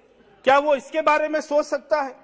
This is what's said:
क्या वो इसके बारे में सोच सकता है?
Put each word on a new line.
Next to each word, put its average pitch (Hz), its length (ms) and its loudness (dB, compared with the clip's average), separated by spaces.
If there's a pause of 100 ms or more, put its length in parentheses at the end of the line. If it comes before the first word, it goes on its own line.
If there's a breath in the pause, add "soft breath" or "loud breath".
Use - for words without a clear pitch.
(440)
क्या 262 140 4
वो 285 180 0
इसके 311 260 -4
बारे 302 260 2
में 302 140 -4
सोच 294 240 0
सकता 302 360 -2
है? 262 220 -8